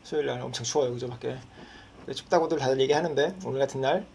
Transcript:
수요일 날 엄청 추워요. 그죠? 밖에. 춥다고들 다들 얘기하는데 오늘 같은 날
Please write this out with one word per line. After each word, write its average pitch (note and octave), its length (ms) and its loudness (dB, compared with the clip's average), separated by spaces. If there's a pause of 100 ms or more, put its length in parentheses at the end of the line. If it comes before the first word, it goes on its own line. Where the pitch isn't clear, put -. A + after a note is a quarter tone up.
수요일 D3+ 220 -2
날 B2 160 -2
엄청 A#2 240 -6
추워요. C3 260 2
그죠? B2 160 -6
밖에. A#2+ 300 -8 (760)
춥다고들 E3 440 2
다들 C3+ 240 2
얘기하는데 D3+ 640 2
오늘 B2+ 160 -4
같은 C3+ 180 0
날 D#3 360 2